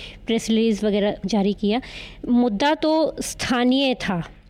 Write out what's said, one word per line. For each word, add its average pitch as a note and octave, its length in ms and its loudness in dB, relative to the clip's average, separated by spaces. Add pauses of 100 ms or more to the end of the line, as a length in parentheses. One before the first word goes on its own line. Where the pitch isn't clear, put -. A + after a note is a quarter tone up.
(260)
प्रेस A3+ 240 -2
रिलीज A3 340 2
वगैरह G#3 420 0
जारी G3+ 260 2
किया। G#3 280 0 (480)
मुद्दा B3 460 2
तो D#4 460 0
स्थानीय B3+ 760 0
था, F3+ 340 -4 (220)